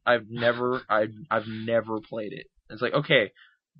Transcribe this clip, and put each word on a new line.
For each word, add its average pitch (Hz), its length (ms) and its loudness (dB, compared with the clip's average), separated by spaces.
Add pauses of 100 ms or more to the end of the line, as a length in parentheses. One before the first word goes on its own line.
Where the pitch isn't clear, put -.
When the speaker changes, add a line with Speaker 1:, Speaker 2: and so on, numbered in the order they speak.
Speaker 1:
I've 117 240 2
never, 120 560 0
Speaker 2:
<laughs> - 40 -6
Speaker 1:
I, 107 180 2 (240)
I've 110 160 0
never 110 540 -2
played 107 320 -10
it." - 120 -14 (240)
It's 113 120 -10
like, 123 120 -2
"Okay, 139 380 2 (480)